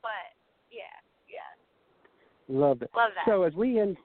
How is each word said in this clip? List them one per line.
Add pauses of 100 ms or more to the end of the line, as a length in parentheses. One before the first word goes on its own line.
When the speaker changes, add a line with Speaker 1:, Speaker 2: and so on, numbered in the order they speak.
Speaker 1:
But, (420)
yeah, (320)
yeah. (960)
Speaker 2:
Love
it.
Speaker 1:
Love
that.
Speaker 2:
So
as
we
end